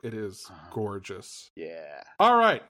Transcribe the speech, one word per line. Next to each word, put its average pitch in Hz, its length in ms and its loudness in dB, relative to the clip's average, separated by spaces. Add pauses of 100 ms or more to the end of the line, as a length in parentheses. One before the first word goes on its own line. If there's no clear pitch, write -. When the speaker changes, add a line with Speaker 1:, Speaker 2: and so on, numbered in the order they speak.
Speaker 1:
It 113 100 -8
is 104 360 -10
Speaker 2:
Uh-huh. - 220 -20
Speaker 1:
gorgeous. 101 840 -10
Speaker 2:
Yeah. 80 480 -14 (160)
Speaker 1:
All 233 180 6
right, 208 320 4